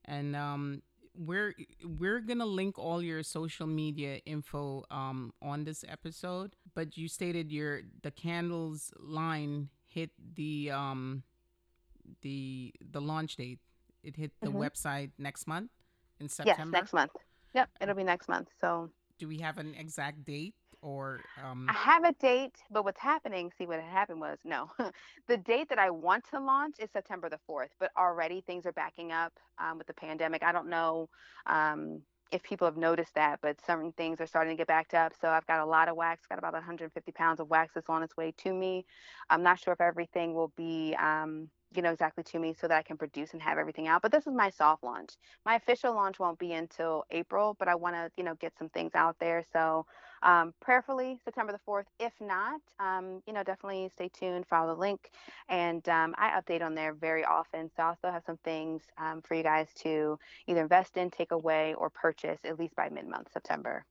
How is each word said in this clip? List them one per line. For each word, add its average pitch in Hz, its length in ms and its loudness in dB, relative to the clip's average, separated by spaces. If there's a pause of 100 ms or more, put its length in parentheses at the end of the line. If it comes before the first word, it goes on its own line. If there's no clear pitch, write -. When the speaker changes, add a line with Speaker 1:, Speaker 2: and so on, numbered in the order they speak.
Speaker 1:
And, 143 300 -4
um, 143 460 -4 (340)
we're, 180 380 -4 (300)
we're 175 360 -2
gonna 233 260 -4
link 190 320 -2
all 170 240 -4
your 160 220 -4
social 160 440 -6
media 151 580 -4
info, 143 640 -8
um, 131 500 -6
on 143 240 -6
this 156 220 -10
episode. 180 680 -10 (180)
But 160 240 -6
you 165 100 -8
stated 170 440 -4
your, 147 300 -4 (200)
the 147 100 -8
candles 170 880 -6
line 147 720 -4 (180)
hit 165 240 -6 (240)
the, 147 360 -4
um, 135 520 -6 (1000)
the, 135 600 -10
the 135 200 -10
launch 156 360 -4
date. 123 220 -10 (440)
It 147 120 -14
hit 151 160 -8 (120)
the 139 80 -2
Speaker 2:
Mm-hmm. - 0 -
Speaker 1:
website 143 680 -4
next 139 300 -10
month 180 240 -6 (480)
in 143 100 -10 (140)
Speaker 2:
Yes, 170 180 4
Speaker 1:
September? 165 100 -6
Speaker 2:
next 185 220 2
month. 151 200 4 (400)
Yep, 254 160 4 (120)
it'll 196 140 0
be 190 80 -2
next 180 260 0
month. 180 200 0 (100)
So 170 320 -2 (260)
Speaker 1:
Do 160 100 -10
we 156 120 -8
have 156 180 -6
an 156 180 -10
exact 151 500 -8
date 156 300 -8 (260)
or, 135 440 -8 (120)
um 131 320 -6
Speaker 2:
I - 40 0
have 330 300 6
a 339 100 6
date, 254 560 2
but 208 140 0
what's 196 160 -2
happening, 196 580 -2
see, 180 80 -6
what 165 140 -4
had 165 120 -10
happened 185 300 0
was, 147 240 -6
no. 151 320 -4
<laughs> 214 140 -4 (360)
The 240 100 4
date 240 320 0
that 240 100 2
I 190 100 6
want 175 420 2
to 277 80 -4
launch 277 400 0
is 220 120 -8
September 185 380 -6
the 151 160 -8
fourth, 143 340 -6
but 190 180 -2
already 175 440 2
things 180 240 -10
are 170 80 -2
backing 165 380 -6
up, 165 220 -2 (240)
um, 160 200 -4
with 160 100 -14
the 160 60 -12
pandemic. 160 500 -4
I 170 80 6
don't 170 180 -2
know, 165 400 0 (360)
um, 156 560 2 (300)
if 175 120 -4
people 185 240 0
have 156 100 0
noticed 165 380 2
that, 147 260 4
but 151 200 -2
certain 165 320 -2
things 165 280 -4
are 160 60 -4
starting 160 280 2
to - 60 -6
get 160 60 0
backed 160 260 2
up. 160 260 4
So 165 100 2
I've 160 180 4
got 160 140 2
a 156 40 0
lot 160 240 6
of 165 60 -2
wax, 165 320 -2
got 190 120 -6
about 170 160 -4
a 165 60 -4
hundred 165 320 -10
fifty 160 180 -10
pounds 165 280 4
of 151 100 -6
wax 160 240 4
that's 165 160 -6
on 160 140 0
its - 140 -8
way 160 220 -2
to 190 140 -2
me. 185 320 -2 (440)
I'm 165 140 6
not 180 160 8
sure 185 140 2
if 180 80 0
everything 170 520 2
will 165 220 0
be, 160 400 -2
um, 156 540 0 (260)
you 180 60 2
know, 170 100 4
exactly 165 320 -2
to - 160 -6
me 165 140 -2
so 165 140 -4
that 160 100 4
I 160 60 4
can 160 140 -10
produce 151 360 -6
and 160 80 -12
have 151 160 2
everything 156 300 -2
out. 170 140 6
But 220 100 4
this 302 160 4
is 277 60 -2
my 214 160 4
soft 156 340 4
launch. 120 320 -8 (300)
My 226 100 6
official 240 380 2
launch 196 260 2
won't 170 200 0
be 175 140 -4
until 165 580 -2
April, 196 480 0
but 185 80 0
I 175 80 6
wanna, 170 420 -2
you 180 60 -4
know, 165 120 -2
get - 220 -8
some 160 120 -8
things 165 260 -4
out 165 240 6
there. 170 320 2
So, 160 340 4 (380)
um, 170 380 8
prayerfully 254 640 2
September 226 280 -4
the 202 80 -6
fourth. 202 280 -4 (120)
If 233 220 -2
not, 208 400 -2 (180)
um, 190 480 -2
you 214 60 -8
know, 202 100 -2
definitely 190 460 -4
stay 180 200 -8
tuned, 180 380 -4
follow 165 280 4
the 165 40 -10
link. 196 320 -2 (380)
And, 170 400 0
um, 165 280 4
I 208 220 2
update 165 240 -2
on 160 120 -2
there 156 180 -2
very 160 320 0
often. 160 500 0
So 165 80 0
I 165 40 2
also 170 240 -2
have 170 120 -6
some 165 140 -8
things, 160 460 -4 (140)
um, 160 240 -6
for - 140 -2
you 160 80 0
guys 156 300 2 (100)
to 156 340 2 (300)
either 170 140 4
invest 175 360 6
in, 180 140 0
take - 200 -4
away, 156 440 2
or - 140 -2
purchase - 560 -2
at 160 140 -6
least 170 160 -4
by - 140 0
mid-month - 420 -10
September. - 600 -4